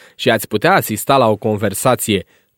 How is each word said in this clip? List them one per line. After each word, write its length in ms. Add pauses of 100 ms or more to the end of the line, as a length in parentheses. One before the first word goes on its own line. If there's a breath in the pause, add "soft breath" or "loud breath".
(160 soft breath)
și 140
ați 180
putea 260
asista 420
la 120
o 80
conversație 920 (320)